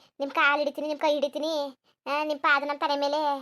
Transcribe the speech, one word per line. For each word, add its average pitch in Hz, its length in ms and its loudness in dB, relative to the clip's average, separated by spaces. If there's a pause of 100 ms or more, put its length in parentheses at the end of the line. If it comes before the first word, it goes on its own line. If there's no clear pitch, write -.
(200)
ನಿಮ್ 277 100 -4
ಕಾಲ್ 294 280 4
ಹಿಡಿತೀನಿ, 294 300 -2
ನಿಮ್ 294 100 -4
ಕೈ 302 160 2
ಹಿಡಿತೀನಿ. 285 640 -4 (280)
ಆ, 294 180 -2
ನಿಮ್ 302 140 -4
ಪಾದ 285 240 4
ನಮ್ 285 160 -4
ತಲೆ 285 180 0
ಮೇಲೆ" 285 200 0 (260)